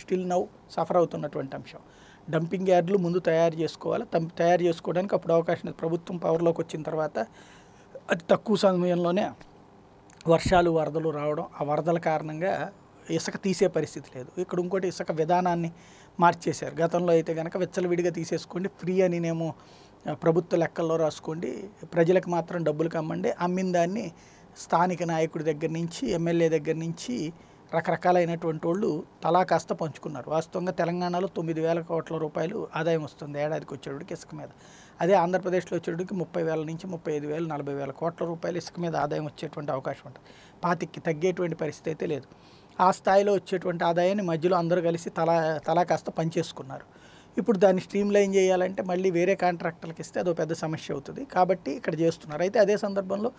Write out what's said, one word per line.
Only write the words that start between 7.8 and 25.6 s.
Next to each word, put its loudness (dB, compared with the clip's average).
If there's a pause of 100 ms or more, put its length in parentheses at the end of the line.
అతి -4
తక్కువ 2
సమయంలోనే 2 (960)
వర్షాలు, 4
వరదలు 0
రావడం, -4 (160)
ఆ -2
వరదల 0
కారణంగా -2 (380)
ఇసుక -4
తీసే 2
పరిస్థితి -4
లేదు. -10
ఇక్కడ -4
ఇంకోటి -2
ఇసుక -6
విధానాన్ని 2 (480)
మార్చేశారు. 2
గతంలో 2
అయితే 4
కనుక -6
విచ్చలవిడిగా 0
తీసేసుకోండి, -6
ఫ్రీ -2
అనినేమో, 0 (560)
ఆ, -4
ప్రభుత్వ 2
లెక్కల్లో 0
రాసుకోండి, -4 (240)
ప్రజలకు 4
మాత్రం -2
డబ్బులు 0
కమ్మండి. -4
అమ్మిన -2
దాన్ని 0 (460)
స్థానిక 2
నాయకుడి -2
దగ్గర -2